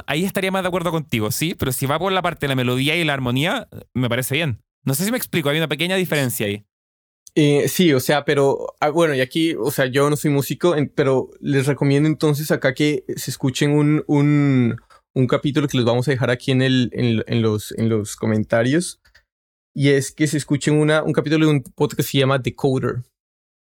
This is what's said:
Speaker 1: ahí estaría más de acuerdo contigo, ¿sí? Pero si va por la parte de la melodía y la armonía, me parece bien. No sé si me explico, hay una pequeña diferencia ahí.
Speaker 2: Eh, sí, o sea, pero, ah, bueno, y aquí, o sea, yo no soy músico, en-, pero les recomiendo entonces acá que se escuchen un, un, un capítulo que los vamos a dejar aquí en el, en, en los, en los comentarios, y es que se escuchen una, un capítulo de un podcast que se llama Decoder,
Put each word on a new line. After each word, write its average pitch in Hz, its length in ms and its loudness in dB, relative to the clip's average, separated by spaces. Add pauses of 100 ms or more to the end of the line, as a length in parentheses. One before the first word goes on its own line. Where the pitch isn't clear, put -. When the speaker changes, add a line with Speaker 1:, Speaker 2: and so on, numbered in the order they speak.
Speaker 1:
ahí 156 180 -2
estaría 190 260 -4
más 190 120 -2
de 180 40 -4
acuerdo 175 240 -4
contigo, 123 400 -4
¿sí? 160 260 -4
Pero - 140 -4
si 131 140 -4
va 143 120 0
por 185 140 -2
la 185 100 0
parte 165 240 -4
de 139 40 -2
la 135 60 -2
melodía 131 400 0
y 170 100 0
la 147 80 0
armonía, 135 540 -2 (260)
me 127 160 -2
parece 123 260 -2
bien. 147 260 -4 (220)
No 135 100 -2
sé 160 120 -4
si 220 60 -4
me 254 60 -2
explico, 156 320 -4
hay 147 80 0
una 160 100 -2
pequeña 160 280 -4
diferencia 147 500 -2
ahí. 104 180 -4 (760)
Speaker 2:
Eh, 143 300 4
sí, 170 240 2
o 131 80 2
sea, 143 240 0
pero, 139 440 0 (120)
ah, 151 120 0
bueno, 160 220 2
y 131 60 0
aquí, 160 360 0
o 117 160 -4
sea, 135 160 0
yo 139 220 2
no 151 60 2
soy 147 160 0
músico, 147 440 0
en-, 147 180 0
pero 135 360 0 (120)
les 139 260 0
recomiendo 143 400 2
entonces 151 440 0
acá 139 220 0
que 147 300 0 (140)
se - 140 -8
escuchen 143 400 0
un, 147 360 2
un, 143 720 2 (340)
un 131 140 2
capítulo 143 400 0
que - 100 -4
los 120 80 2
vamos 123 220 2
a 151 40 2
dejar 123 180 0
aquí 123 220 -2
en 127 100 4
el, 131 320 2
en, 117 340 0
en 117 140 0
los, 107 320 -2
en 113 160 -2
los 107 260 -2
comentarios, 117 840 0 (760)
y 143 140 2
es 139 240 2
que 156 140 0
se 151 100 -2
escuchen 151 420 0
una, 151 240 2
un 156 80 -2
capítulo 156 340 2
de 156 60 4
un 143 100 2
podcast - 360 -4
que 151 60 -2
se - 160 -2
llama 135 200 2
Decoder, 123 640 -2 (600)